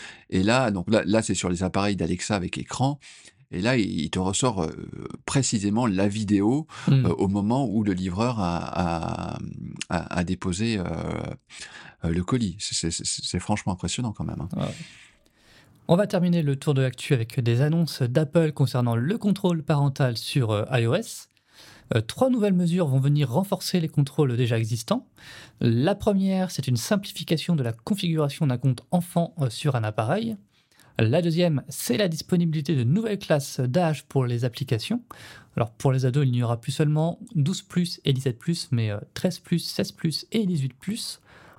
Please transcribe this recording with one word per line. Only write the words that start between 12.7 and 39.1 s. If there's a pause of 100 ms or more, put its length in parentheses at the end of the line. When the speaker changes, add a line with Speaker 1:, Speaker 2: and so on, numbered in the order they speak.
Speaker 1:
c'est,
c'est,
c'est
franchement
impressionnant
quand
même,
hein.
Speaker 2:
Ouais. (1120)
On
va
terminer
le
tour
de
l'actu
avec
des
annonces
d'Apple
concernant
le
contrôle
parental
sur,
euh,
I
O
S. (720)
Euh,
trois
nouvelles
mesures
vont
venir
renforcer
les
contrôles
déjà
existants. (520)
La
première,
c'est
une
simplification
de
la
configuration
d'un
compte
enfant,
euh,
sur
un
appareil. (600)
La
deuxième,
c'est
la
disponibilité
de
nouvelles
classes
d'âge
pour
les
applications. (540)
Alors
pour
les
ados,
il
n'y
aura
plus
seulement (160)
douze
plus
et
dix-sept
plus,
mais,
euh, (160)